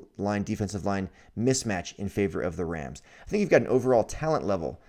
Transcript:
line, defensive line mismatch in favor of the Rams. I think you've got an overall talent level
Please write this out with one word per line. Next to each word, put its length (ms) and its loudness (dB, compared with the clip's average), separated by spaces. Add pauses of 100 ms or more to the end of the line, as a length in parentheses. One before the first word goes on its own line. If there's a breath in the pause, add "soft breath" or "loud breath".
(180)
line, 260 0
defensive 400 -4
line 240 -2 (280 soft breath)
mismatch 600 0
in 120 -6
favor 340 0
of 140 -4
the 80 -4
Rams. 380 -8 (240 loud breath)
I 40 -12
think 100 0
you've 100 0
got 120 8
an 60 -4
overall 360 4
talent 420 -2
level 420 -2